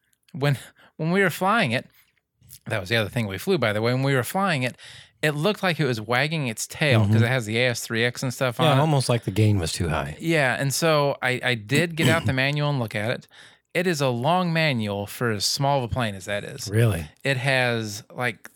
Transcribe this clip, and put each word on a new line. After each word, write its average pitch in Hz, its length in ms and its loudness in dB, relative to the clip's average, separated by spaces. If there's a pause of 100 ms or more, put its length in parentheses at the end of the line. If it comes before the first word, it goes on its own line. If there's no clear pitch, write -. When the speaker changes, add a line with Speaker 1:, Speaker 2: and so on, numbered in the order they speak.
(320)
Speaker 1:
when, 143 260 0 (380)
when 160 140 -4
we 196 120 2
were 180 80 2
flying 190 420 0
it, 127 140 -2 (800)
that 110 140 -4
was 92 80 -8
the 120 80 2
other 104 140 0
thing 117 160 -2
we 92 120 -6
flew, 185 200 -2
by 113 140 0
the 107 100 -2
way. 120 100 2
When 131 100 0
we 139 120 2
were 127 80 2
flying 180 400 -2
it, 123 140 -4 (460)
it 151 100 2
looked 165 300 -2
like 175 180 0
it 151 40 0
was 123 160 0
wagging 131 480 -2
its - 180 -6
tail 131 340 2
'cause 101 160 4
Speaker 2:
Mm-hmm. 120 80 6
Speaker 1:
it 117 40 4
has 123 180 0
the 110 120 -2
A 127 120 2
S 120 100 -4
three 113 240 -2
X 123 180 -4
and 131 100 -2
stuff 127 280 -2
on 156 60 4
Speaker 2:
Yeah, 139 100 6
Speaker 1:
it. 135 40 6
Speaker 2:
almost 147 280 2
like 120 160 2
the 110 60 -4
gain 104 280 4
was 82 140 -2
too 87 160 -2
high. 73 320 -4
Speaker 1:
Yeah, 151 380 2
and 135 140 -2
so 147 500 2
I, 127 220 0
I 123 100 2
did 143 420 -2
get 151 120 2
out 165 180 2
the 139 60 0
Speaker 2:
<clears throat> 131 120 0
Speaker 1:
manual 147 260 0
and 139 80 0
look 113 160 -4
at 107 160 -2
it. - 160 -6 (480)
It 175 120 0
is 160 140 0
a 139 80 2
long 160 440 0
manual 113 540 0
for 120 240 -4
as 101 160 -2
small 139 320 0
of 117 120 -4
a - 40 -8
plane 113 200 -2
as 95 120 -14
that 104 180 -4
is. - 240 -12
Speaker 2:
Really? 98 400 2 (160)
Speaker 1:
It 135 140 0
has, 120 720 0
like, 123 460 -8